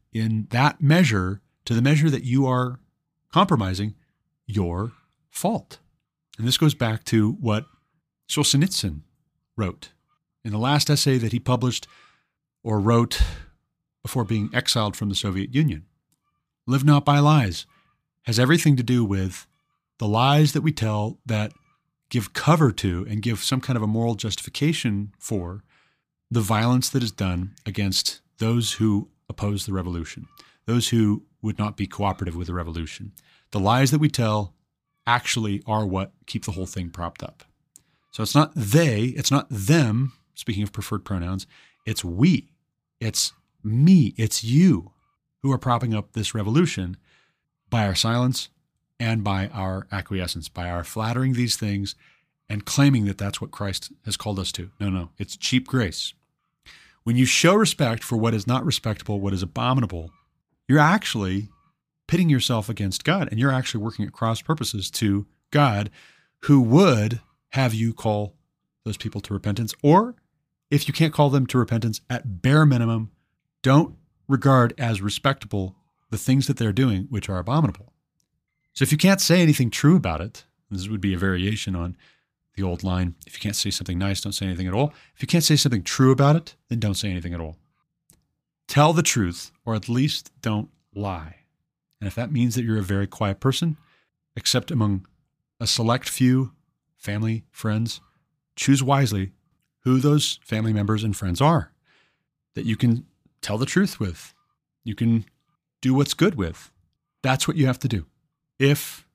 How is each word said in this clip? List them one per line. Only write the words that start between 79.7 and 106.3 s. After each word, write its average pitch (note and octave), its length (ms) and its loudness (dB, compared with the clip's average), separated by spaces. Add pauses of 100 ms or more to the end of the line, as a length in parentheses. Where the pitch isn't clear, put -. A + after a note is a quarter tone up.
about E2 240 -2
it, - 240 -14 (260)
this F#2+ 160 -6
would G#2+ 140 -6
be F#2+ 120 0
a F2+ 40 -2
variation F#2+ 580 -2
on F2 220 -6 (580)
the G2 80 -6
old F2 200 -4
line, F2+ 320 -2 (100)
"If - 80 -20
you - 60 -16
can't G2+ 160 -6
say - 160 -4
something F#2 260 -6
nice, G2 240 -2
don't G2+ 100 -8
say - 140 -6
anything F#2 220 -4
at F2+ 80 -4
all." C#3+ 180 0 (220)
If - 60 -20
you B2+ 60 -4
can't E3 160 2
say D#3 120 4
something A#2 280 2
true C3 280 4
about C#3 240 4
it, - 200 -4 (120)
then A#2 120 -4
don't G#2 140 0
say G2+ 160 -4
anything F2 240 -6
at E2+ 60 -8
all. D#2+ 180 -12 (1080)
Tell D3+ 260 4
the C#3+ 80 2
truth, F#2+ 500 -2 (140)
or A#2 80 -2
at G#2+ 160 -4
least B2+ 420 -2 (100)
don't G#2+ 280 -4 (240)
lie. F#2 440 -8 (640)
And G2+ 80 -8
if F#2 80 -6
that A#2+ 160 -6
means A#2+ 220 2
that B2 100 -2
you're A2 140 0
a G#2 60 -2
very G2 240 -2
quiet G2 320 -4
person, D3+ 380 0 (580)
except - 340 -2
among G#2 380 0 (520)
a A2+ 60 -6
select A#2+ 420 0
few B2+ 460 2 (420)
family, A2 540 -4
friends, A2+ 520 -4 (540)
choose C3+ 280 2
wisely A2+ 480 0 (480)
who B2+ 200 2
those D3 440 2
family A2 300 -2
members G#2 300 0
and G#2 120 -2
friends F#2 260 -2
are C#3+ 320 2 (800)
that G#2+ 120 -8
you A2 100 -2
can A#2 300 0 (360)
tell G#2 160 -6
the B2+ 80 -4
truth - 340 0
with, F#2 340 -8 (500)
you A2 120 -8
can A2+ 300 0 (560)
do C3 120 2
what's C#3 200 0
good F3 220 2